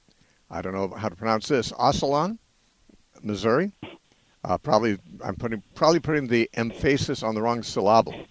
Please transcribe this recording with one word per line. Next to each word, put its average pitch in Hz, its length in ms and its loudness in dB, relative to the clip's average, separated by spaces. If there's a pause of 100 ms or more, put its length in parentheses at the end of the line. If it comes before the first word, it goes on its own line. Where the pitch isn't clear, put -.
(500)
I 87 120 -10
don't 92 120 -6
know 98 160 -2
how 104 200 -6
to 85 60 -6
pronounce 110 320 -2
this, 131 260 0
Ocelon, 143 640 2 (840)
Missouri. 113 500 0 (720)
Uh, 92 140 0
probably, 110 400 2 (260)
I'm 104 120 -6
putting, 113 280 -6 (120)
probably 165 240 4
putting 147 280 -2
the 113 260 2
emphasis 127 720 -2
on 110 120 -2
the 107 60 -4
wrong 117 220 0
syllable, 104 520 4 (160)